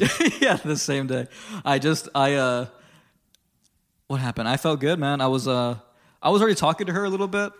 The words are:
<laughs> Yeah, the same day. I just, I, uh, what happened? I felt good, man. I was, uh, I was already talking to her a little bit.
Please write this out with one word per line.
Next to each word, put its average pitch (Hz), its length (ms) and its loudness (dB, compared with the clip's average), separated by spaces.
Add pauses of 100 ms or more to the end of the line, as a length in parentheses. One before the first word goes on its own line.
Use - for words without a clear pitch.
(200)
<laughs> 302 200 2
Yeah, 254 160 4
the 151 200 -4
same 139 300 -2
day. 127 220 -2 (360)
I 139 140 2
just, 156 360 0
I, 139 200 2
uh, 123 320 0 (1400)
what 135 120 -2
happened? 117 280 -4
I 131 80 2
felt 151 240 0
good, 160 180 2
man. 143 220 0
I 131 80 2
was, 131 200 0
uh, 123 280 0 (440)
I 156 100 2
was 202 120 4
already 214 140 4
talking 165 320 0
to 175 40 -4
her 196 120 -2
a 196 60 -4
little 196 180 -2
bit. 202 300 -4